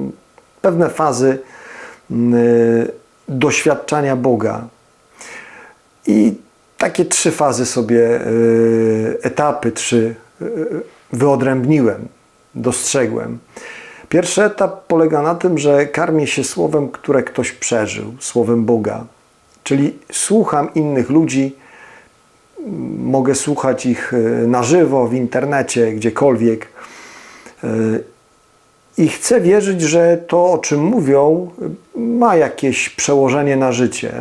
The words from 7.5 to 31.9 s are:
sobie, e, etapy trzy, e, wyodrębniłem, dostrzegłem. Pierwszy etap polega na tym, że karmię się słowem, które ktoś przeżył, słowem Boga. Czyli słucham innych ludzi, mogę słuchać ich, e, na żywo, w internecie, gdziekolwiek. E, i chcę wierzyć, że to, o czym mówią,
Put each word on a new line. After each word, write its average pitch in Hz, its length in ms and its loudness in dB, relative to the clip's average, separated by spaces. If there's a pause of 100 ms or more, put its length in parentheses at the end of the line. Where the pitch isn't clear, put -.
sobie, 117 500 2
e, 120 60 -2 (1000)
etapy 135 480 -2
trzy, 113 440 -2 (260)
e, 120 40 -8 (680)
wyodrębniłem, 131 920 0 (480)
dostrzegłem. 117 840 -4 (680)
Pierwszy 175 340 0
etap 202 440 -2
polega 156 340 2
na 160 140 0
tym, 170 220 0
że 143 280 2
karmię 151 420 -2
się 135 160 -4
słowem, 151 460 -2
które 131 340 -2
ktoś - 280 -6
przeżył, 104 680 -4
słowem 117 460 0
Boga. 110 400 -2 (580)
Czyli 139 300 0 (180)
słucham 160 600 0
innych 143 360 0
ludzi, 135 460 0 (1400)
mogę 131 380 0
słuchać 135 500 -2
ich, 123 280 -4
e, 123 40 0 (300)
na 123 160 2
żywo, 135 440 2
w 113 60 -4
internecie, 127 800 -2
gdziekolwiek. 113 720 0 (960)
E, - 40 -6 (1300)
i 160 100 4
chcę - 340 0
wierzyć, 196 400 2
że 170 360 4 (100)
to, 175 240 2
o 165 60 2
czym 147 260 -2
mówią, 165 680 2 (440)